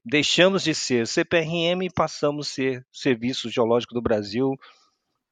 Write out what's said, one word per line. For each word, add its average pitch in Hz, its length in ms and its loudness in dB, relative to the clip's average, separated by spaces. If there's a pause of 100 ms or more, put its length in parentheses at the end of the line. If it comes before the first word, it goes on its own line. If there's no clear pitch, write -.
deixamos 165 580 4
de 156 120 0
ser 117 320 0
C 165 180 0
P 175 120 0
R 165 200 -2 (140)
M 185 160 -2
e - 20 -10
passamos 147 580 -2
a - 40 -8
ser 131 420 -4
Serviço 120 560 -2
Geológico 117 460 0
do 120 60 -2
Brasil, 110 540 -2 (760)